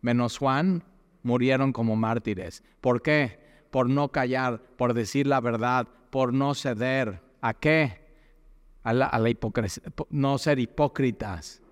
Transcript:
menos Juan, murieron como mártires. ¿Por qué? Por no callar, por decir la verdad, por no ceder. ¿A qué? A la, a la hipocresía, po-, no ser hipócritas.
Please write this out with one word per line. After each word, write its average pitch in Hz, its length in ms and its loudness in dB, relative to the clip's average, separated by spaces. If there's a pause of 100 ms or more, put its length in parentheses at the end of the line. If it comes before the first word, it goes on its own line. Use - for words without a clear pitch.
menos 120 380 0
Juan, 160 460 0 (380)
murieron 127 500 2
como 113 240 0
mártires. 110 640 -4 (180)
¿Por 123 220 2
qué? 147 380 0 (300)
Por 127 200 2
no 143 200 0
callar, 127 520 -2 (140)
por 123 180 2
decir 120 320 0
la 139 140 2
verdad, 120 480 0 (220)
por 131 220 0
no 139 220 0
ceder. 127 640 -2 (200)
¿A 113 120 -2
qué? 151 540 0 (800)
A 113 100 0
la, 131 120 4
a 120 120 -2
la 113 100 2
hipocresía, 113 540 -4 (120)
po-, - 140 -8
no 139 300 0
ser 143 220 2
hipócritas. 120 1120 -2